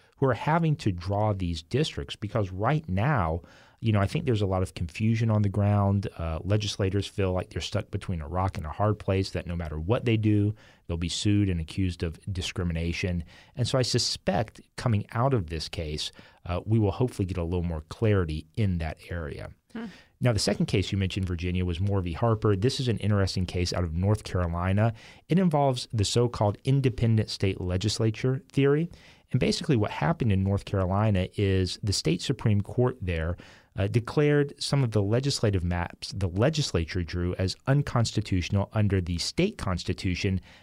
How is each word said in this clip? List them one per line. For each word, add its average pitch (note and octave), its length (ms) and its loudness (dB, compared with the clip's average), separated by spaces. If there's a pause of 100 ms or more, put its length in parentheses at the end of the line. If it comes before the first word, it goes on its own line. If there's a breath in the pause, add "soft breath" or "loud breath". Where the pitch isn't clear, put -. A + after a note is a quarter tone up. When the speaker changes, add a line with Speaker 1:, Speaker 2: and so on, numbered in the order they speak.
(180 soft breath)
Speaker 1:
who C#3 80 2
are B2 80 4
having D#3 420 2
to - 160 -2
draw G2+ 400 0
these F2 300 -4
districts, - 540 -4
because G2+ 340 -4
right A#2 380 -2
now, F#2+ 540 0 (380 loud breath)
you A2 120 0
know, G#2 80 4
I G2 60 2
think - 180 -4
there's A#2 160 2
a G2+ 60 0
lot F#2 160 0
of F#2 120 -4
confusion A2 560 0
on G#2+ 120 4
the G2+ 80 4
ground. G2+ 640 2
Uh, E2 260 -4
legislators G2+ 640 0
feel F#2+ 260 -2
like F2+ 180 -4
they're F#2 100 -8
stuck - 300 -6
between F2+ 320 -4
a C#2+ 60 -10
rock F2+ 280 0
and F2 80 -6
a D#2 60 -6
hard G#2 280 0
place, G2 340 0
that D#2+ 140 -6
no E2+ 100 -4
matter D#2 220 -6
what G2+ 280 0
they A2+ 100 4
do, G#2+ 380 4 (320 loud breath)
they'll E2+ 100 -4
be E2+ 140 -2
sued G#2 400 2
and E2+ 100 -2
accused F2+ 420 -2
of E2+ 160 -4 (140)
discrimination. E2+ 920 -2 (320 loud breath)
And A#2 100 0
so C3+ 120 0
I B2+ 40 4
suspect - 800 -2 (160)
coming G#2+ 360 0
out C3 220 2
of F2 140 0
this D#2+ 200 -6
case, D2+ 440 -6 (340 loud breath)
uh, F2 180 -4
we A2+ 140 2
will G2+ 140 4
hopefully B2 340 -2
get F2+ 100 -4
a E2+ 80 -2
little F2 180 -2
more E2 260 -4
clarity F2+ 580 0 (100)
in F#2+ 220 2
that D#2+ 200 -4 (120)
area. D#2+ 400 -8 (220)
Speaker 2:
Hmm. A3+ 140 -10 (340 loud breath)
Speaker 1:
Now, B2 120 4
the G2+ 60 2
second F#3+ 280 0
case - 260 0
you G2+ 40 0
mentioned, F#2+ 300 -2
Virginia, F2+ 380 -2
was F2 160 -2
Moore G2 200 0
v. F2+ 120 -4
Harper. A2 440 2
This B2 240 0
is B2 80 -2
an G#2 100 0
interesting G2 460 0
case F2+ 300 -2
out F2+ 100 0
of D#2+ 100 -4
North G2 300 0
Carolina. F#2 680 0 (340 loud breath)
It E3 100 2
involves C#3+ 540 2
the G#2+ 120 2
so-called A#2 600 2
independent A#2 640 2
state - 320 -2
legislature A2 880 0
theory. C#3+ 380 4 (440 loud breath)
And B2 80 4
basically F3 360 0
what G#2 140 2
happened C#3+ 420 0
in F#2+ 120 2
North G2 200 0
Carolina F#2+ 640 2 (100)
is F#2+ 460 2
the G#2 100 0
state E3+ 300 0
Supreme G#2 380 2
Court B2 420 0
there, E2+ 340 -2 (400 loud breath)
uh, G2+ 120 0
declared C#3+ 760 2
some C#3 220 2
of A2+ 80 0
the G#2 100 2
legislative G#2+ 640 0
maps F2 480 -4
the F#2+ 160 -2
legislature F#2+ 760 0
drew F2 340 -2
as F#2+ 200 -2 (100)
unconstitutional A2 1080 0
under G2+ 280 2
the F2 180 -2
state - 400 -2
constitution F#2 800 -2 (220 loud breath)